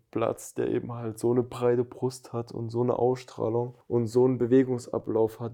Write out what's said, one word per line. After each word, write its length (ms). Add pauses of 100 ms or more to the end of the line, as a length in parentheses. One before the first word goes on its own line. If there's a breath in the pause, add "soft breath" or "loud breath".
Platz, 440
der 160
eben 240
halt 260
so 120
eine 120
breite 400
Brust 500
hat 180
und 180
so 120
eine 160
Ausstrahlung 800 (120)
und 200
so 180
einen 120
Bewegungsablauf 1000
hat 140